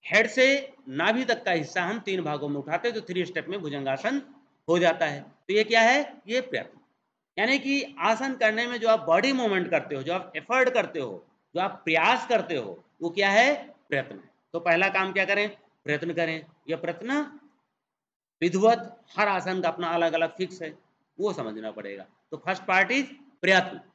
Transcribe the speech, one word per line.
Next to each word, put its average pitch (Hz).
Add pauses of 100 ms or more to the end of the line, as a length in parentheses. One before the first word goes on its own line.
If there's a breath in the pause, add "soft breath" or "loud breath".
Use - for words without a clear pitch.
हेड 220
से 269 (160)
नाभि 208
तक 226
का 190
हिस्सा 170
हम 208
तीन 185
भागों 147
में 143
उठाते 151
हैं, 233
तो 220
three 180
step 165
में 196
भुजंगासन 143 (460)
हो 175
जाता 165
है। 143
तो -
ये 214
क्या 226
है? 269
ये 240
प्रयत्न, - (580)
यानी 247
कि 277
आसन 240
करने 226
में 247
जो 226
आप 220
body 196
movement 208
करते 151
हो, 135
जो 160
आप 185
effort 240
करते 202
हो, 101 (300)
जो 175
आप 190
प्रयास 170
करते 185
हो, 104 (160)
वो 170
क्या 196
है? 254 (140)
प्रयत्न 131
है। - (240)
तो 170
पहला 175
काम 190
क्या 190
करें? 202 (280)
प्रयत्न 147
करें। 160 (240)
यह 160
प्रयत्न 220 (1000)
विधिवत 190 (140)
हर 208
आसन 185
का 165
अपना 170
अलग-अलग 165
fix 185
है, 156 (420)
वो 196
समझना 110
पड़ेगा। 98 (260)
तो 156
फर्स्ट 190
part 190
is 262 (360)
प्रयत्न। 185 (140)